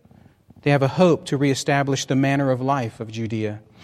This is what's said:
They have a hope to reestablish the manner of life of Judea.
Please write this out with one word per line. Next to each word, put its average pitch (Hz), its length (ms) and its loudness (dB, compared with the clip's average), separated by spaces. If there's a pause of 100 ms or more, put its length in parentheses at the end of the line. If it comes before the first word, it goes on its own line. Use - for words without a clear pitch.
(640)
They 147 80 2
have 143 120 4
a 135 60 4
hope 170 380 2
to 147 100 -2
reestablish 139 680 0
the 135 100 0
manner 139 340 2
of 127 120 -2
life 131 360 -2
of 110 140 -12
Judea. 110 480 -6 (240)